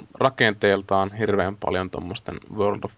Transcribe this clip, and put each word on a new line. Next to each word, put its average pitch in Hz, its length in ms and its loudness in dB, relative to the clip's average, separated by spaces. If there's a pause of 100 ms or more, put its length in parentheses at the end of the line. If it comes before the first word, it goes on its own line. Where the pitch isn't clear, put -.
(140)
rakenteeltaan 101 1000 2
hirveän 101 440 0
paljon 92 340 -2
tommosten - 460 -10 (180)
World 101 300 0
of - 140 -8